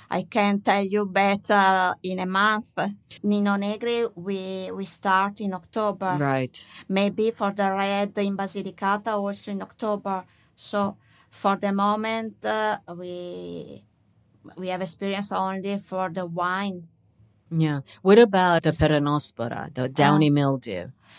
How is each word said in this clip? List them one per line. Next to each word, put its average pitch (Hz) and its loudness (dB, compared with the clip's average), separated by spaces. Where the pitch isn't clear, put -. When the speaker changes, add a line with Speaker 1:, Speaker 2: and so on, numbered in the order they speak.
Speaker 1:
I 185 -2
can 202 0
tell 202 2
you 208 0
better 196 2
in 185 -4
a 185 -2
month. 208 0
Nino 202 2
Negri, 226 -2
we, 190 -6
we 190 -8
start 196 0
in 202 -2
October. 185 -2
Speaker 2:
Right. 135 0
Speaker 1:
Maybe 202 0
for 208 -2
the 202 0
red 202 -2
in 196 -2
Basilicata 196 -4
also 202 -4
in 196 -6
October. 202 -4
So 202 -4
for 196 0
the 196 -2
moment, 214 -2
uh, 214 0
we, 175 -12
we 185 -8
have 180 -4
experience 196 -6
only 190 -2
for 190 -6
the 180 -6
wine. 180 -4
Speaker 2:
Yeah. 156 0
What 196 10
about 180 6
the 202 4
peronospora, 143 0
the 127 -4
downy 151 6
Speaker 1:
Ah. 143 6
Speaker 2:
mildew? 127 0